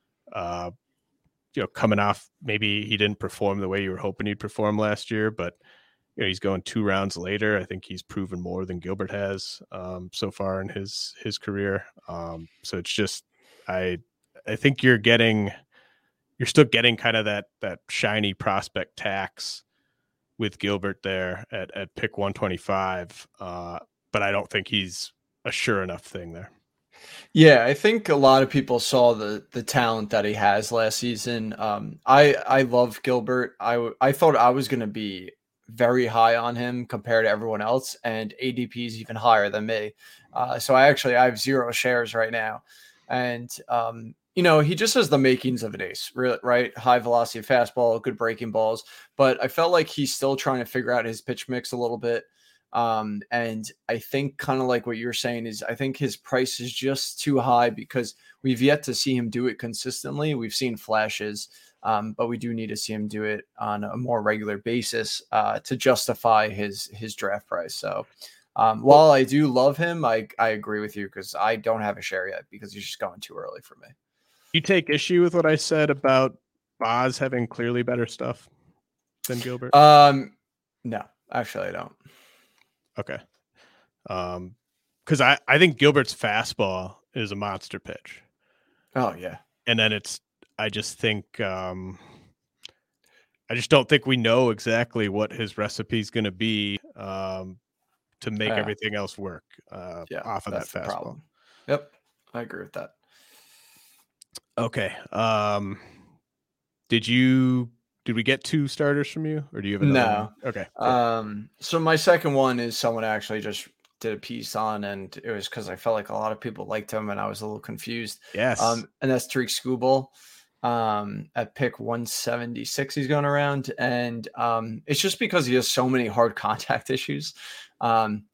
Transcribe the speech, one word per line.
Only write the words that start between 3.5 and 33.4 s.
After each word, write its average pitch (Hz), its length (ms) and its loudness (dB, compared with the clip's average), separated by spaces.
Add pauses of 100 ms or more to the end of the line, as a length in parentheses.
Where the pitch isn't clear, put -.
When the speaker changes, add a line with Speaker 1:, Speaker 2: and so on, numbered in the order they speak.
Speaker 1:
the 95 80 -4
way 98 140 -2
you 95 80 -4
were 92 60 -6
hoping 101 300 -6
he'd 104 140 -4
perform 104 380 -2
last 107 320 -2
year, 110 200 0
but, 87 240 -6 (640)
you - 60 -6
know, 101 60 0
he's 95 120 -4
going 98 220 -2
two - 200 -4
rounds 98 340 0
later. 101 420 -2
I 90 60 -4
think 95 200 -10
he's 92 180 -14
proven 95 380 -8
more 90 260 -8
than 90 140 -8
Gilbert 95 300 -6
has, 98 520 -8 (100)
um, 92 400 -12
so 98 180 -6
far 95 300 -4
in 95 80 -8
his, - 540 -10
his 104 160 -8
career. 98 460 -4 (240)
Um, 85 400 -12 (160)
so 98 140 -8
it's 85 140 -8
just, - 320 -4 (440)
I, 92 300 -2 (480)
I 110 100 -4
think 135 260 2
you're 127 160 6
getting, 113 520 4 (880)
you're 123 80 -4
still 151 180 8
getting 117 320 4
kind 113 200 2
of 110 100 2
that, 104 200 -2 (140)
that 95 280 -6
shiny 104 460 -2
prospect - 640 -4
tax - 640 -8 (760)
with 107 200 -4
Gilbert 101 440 -2
there 92 500 -4
at, 98 240 -8
at 98 180 -10
pick - 240 -6
one 98 140 -2
twenty-five, 92 960 -4 (100)
uh, 87 400 -12 (340)
but 104 100 0
I 98 100 0
don't 101 180 -4
think 98 180 -4
he's 95 440 -6 (320)
a - 80 -6
sure 101 300 0
enough 90 200 -8
thing 85 300 -14
there. - 180 -16 (840)
Speaker 2:
Yeah, 151 320 10
I 135 100 2
think 214 340 2
a 160 80 4
lot 135 260 8
of 131 80 0
people 123 300 0
saw 120 340 6
the, 107 380 -6
the 120 100 -6
talent 113 480 0
that 104 140 2
he 104 100 -2
has 104 380 2
last 113 260 0
season. 117 600 -4
Um, 104 480 -4
I, 143 280 8
I 135 280 2
love 123 400 2
Gilbert. 123 580 -2